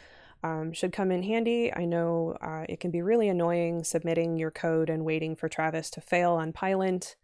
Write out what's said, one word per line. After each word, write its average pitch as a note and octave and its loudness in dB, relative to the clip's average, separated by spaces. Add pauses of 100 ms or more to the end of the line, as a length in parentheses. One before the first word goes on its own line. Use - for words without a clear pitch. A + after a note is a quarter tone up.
(420)
Um, D#3+ -4
should F#3 -2
come F#3+ 0
in F3+ 0
handy. A#3 0
I F3 -2
know, E3+ 0
uh, D#3+ -8
it E3+ -8
can F3+ -2
be E3+ 0
really A3 4
annoying E3+ 2
submitting E3 0
your D#3+ -2
code D#3+ 0
and D#3+ -2
waiting D#3+ -2
for D#3+ -4
Travis D#3+ -2
to E3+ -12
fail F3 4
on E3 0
Pylint, F#3+ 0